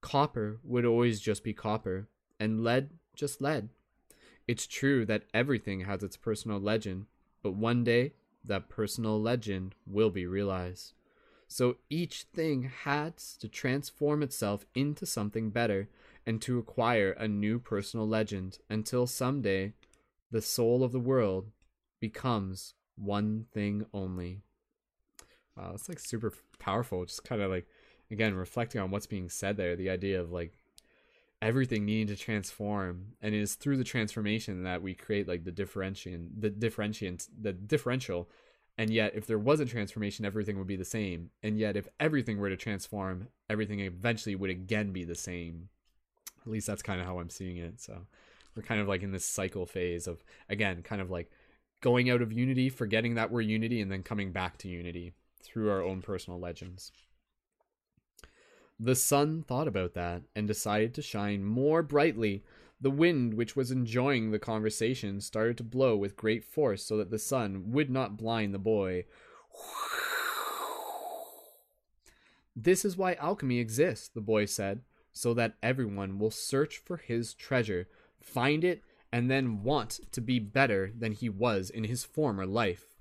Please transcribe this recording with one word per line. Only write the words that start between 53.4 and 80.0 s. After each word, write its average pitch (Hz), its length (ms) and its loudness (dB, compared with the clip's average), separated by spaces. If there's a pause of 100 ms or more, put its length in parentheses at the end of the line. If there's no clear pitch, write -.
unity, 110 400 2
and 95 100 -2
then 95 120 -4
coming 101 280 -4
back 90 280 -2
to 95 100 -8
unity 87 440 -8 (280)
through 107 300 0
our 95 100 2
own 92 220 -2
personal 90 360 -6
legends. 87 520 -10 (1900)
The 123 160 4
sun 151 480 4
thought 139 240 0
about 92 260 0
that 87 300 -4 (120)
and 104 120 0
decided 107 480 2
to 151 80 -6
shine 101 400 -2
more 135 400 4
brightly. 127 600 4 (360)
The 131 100 4
wind, 139 460 4
which 113 200 -2
was 127 140 2
enjoying 123 600 2
the 107 80 2
conversation, 110 840 0
started 113 360 0
to 123 60 -6
blow 120 320 4
with 101 200 0
great 110 280 0
force 117 400 2
so 107 140 0
that 98 140 0
the 110 80 -2
sun 101 520 -2
would 139 200 2
not 120 260 0
blind 110 380 0
the 95 40 -4
boy. 95 460 2 (3500)
"This 170 280 4
is 180 140 0
why 185 180 2
alchemy 143 440 0
exists," 120 480 2
the - 140 -8
boy 107 240 4
said, 101 380 -4 (300)
"so 120 220 0
that 113 260 0
everyone 101 560 0
will 107 140 2
search - 480 0
for - 180 -10
his 117 380 -4
treasure, 107 520 0 (320)
find 147 440 2
it, 175 200 2 (280)
and 120 180 2
then 127 320 2
want 123 380 0 (120)